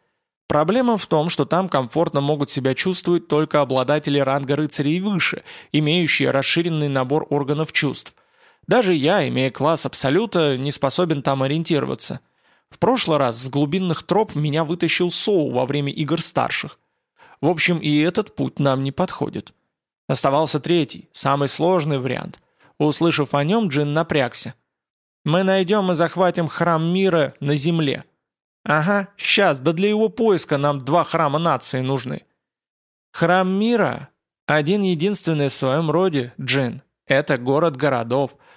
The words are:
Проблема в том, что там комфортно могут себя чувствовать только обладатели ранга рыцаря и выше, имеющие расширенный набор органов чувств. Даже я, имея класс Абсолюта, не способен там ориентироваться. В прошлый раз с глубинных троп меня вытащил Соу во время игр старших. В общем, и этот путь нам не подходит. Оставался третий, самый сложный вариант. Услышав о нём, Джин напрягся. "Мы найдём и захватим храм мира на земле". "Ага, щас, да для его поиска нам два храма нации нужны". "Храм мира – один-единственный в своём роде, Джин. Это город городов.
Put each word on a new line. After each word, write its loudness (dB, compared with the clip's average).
Проблема 2
в -6
том, 2
что 0
там 0
комфортно 0
могут -2
себя 0
чувствовать -2
только 2
обладатели 0
ранга 0
рыцаря 0
и 0
выше, -2
имеющие 2
расширенный 0
набор 0
органов -2
чувств. -4
Даже 2
я, 2
имея 0
класс 0
Абсолюта, 0
не -4
способен 0
там 0
ориентироваться. -2
В -16
прошлый 2
раз 0
с -2
глубинных -2
троп 0
меня 0
вытащил -2
Соу 2
во 0
время -2
игр -2
старших. -2
В 2
общем, 0
и 0
этот 0
путь -6
нам 2
не -4
подходит. -6
Оставался 0
третий, -2
самый 0
сложный 0
вариант. -8
Услышав 0
о 2
нём, 0
Джин 0
напрягся. 0
"Мы 2
найдём 2
и 0
захватим 0
храм 0
мира 2
на 0
земле". 0
"Ага, 0
щас, 2
да 2
для 0
его 2
поиска 0
нам 0
два 2
храма 0
нации 0
нужны". -4
"Храм 2
мира – 0
один-единственный 0
в -2
своём 0
роде, 0
Джин. -2
Это 2
город 0
городов. -2